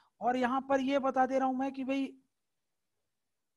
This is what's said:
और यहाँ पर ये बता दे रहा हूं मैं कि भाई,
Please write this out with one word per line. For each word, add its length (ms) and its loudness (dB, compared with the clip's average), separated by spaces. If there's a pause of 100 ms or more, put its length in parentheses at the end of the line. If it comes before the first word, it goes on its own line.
(200)
और 160 0
यहाँ 320 0
पर 120 4
ये 180 2
बता 280 2
दे 120 0
रहा 100 2
हूं 60 -2
मैं 180 -4
कि 120 -8
भाई, 340 -4 (1400)